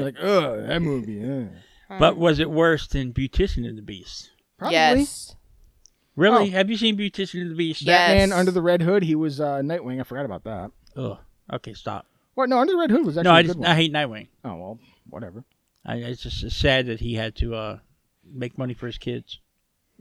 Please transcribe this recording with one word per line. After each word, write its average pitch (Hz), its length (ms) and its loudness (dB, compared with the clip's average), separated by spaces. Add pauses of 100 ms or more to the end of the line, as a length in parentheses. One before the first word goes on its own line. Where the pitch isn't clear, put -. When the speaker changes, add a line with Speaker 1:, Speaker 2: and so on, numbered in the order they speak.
Speaker 1:
again, - 20 -2 (100)
like, 160 100 -8
"Ugh, 143 440 0
that 165 140 -2
movie, 123 320 -4
yeah." 123 300 -6 (440)
Speaker 2:
Hmm. 196 100 -10
Speaker 3:
But 160 180 4
was 160 220 4
it 156 120 0
worse 160 360 2
than 131 260 -4
Beautician 135 540 -2
and 110 100 -12
the 107 60 -16
Beast? - 480 -16 (260)
Speaker 1:
Probably. 302 180 -2
Speaker 2:
Yes. 247 600 2 (800)
Speaker 3:
Really? 202 340 6
Speaker 1:
Oh. 185 40 -6
Speaker 3:
Have 190 180 0
you 226 60 -2
seen 220 200 0
Beautician 196 460 -6
and 175 80 -6
the 160 60 -10
Beast? 165 260 -4
Speaker 2:
Yeah. 175 260 4
Speaker 1:
Batman 196 200 6
Speaker 2:
Yes. 185 100 2
Speaker 1:
Under 185 140 4
the 175 100 0
Red 175 200 4
Hood, 190 200 4
he 160 140 0
was, 151 240 -2
uh, 143 220 -2
Nightwing. 139 380 -4
I 123 40 -8
forgot 135 220 -8
about 95 180 -10
that. 104 260 -10 (260)
Speaker 3:
Ugh. 117 220 -8 (340)
Okay, 120 220 -10
stop. - 320 -12 (280)
Speaker 1:
What? 262 140 0
No, 254 120 2
Under 330 120 2
the 349 60 2
Red 330 120 0
Hood 269 140 4
was 160 140 -2
actually 175 120 4
Speaker 3:
No, 170 40 10
I 170 60 10
Speaker 1:
a - 20 8
Speaker 3:
just, 170 140 -2
Speaker 1:
good 156 60 -6
one. 170 80 2
Speaker 3:
I 165 40 4
hate 160 180 2
Nightwing. 131 360 -4 (160)
Speaker 1:
Oh, 107 120 -10
well, 95 220 -14 (320)
whatever. 87 340 -14 (400)
Speaker 3:
I, 123 120 -6
it's 120 260 -10
just, - 220 -8
it's 117 120 -8
sad 131 300 2
that 113 140 -6
he 117 140 -2
had 110 220 -4
to, 117 200 -2
uh, 107 220 -8 (500)
make 127 300 -10
money 127 160 -6
for 123 120 -10
his 117 120 -10
kids - 400 -10 (640)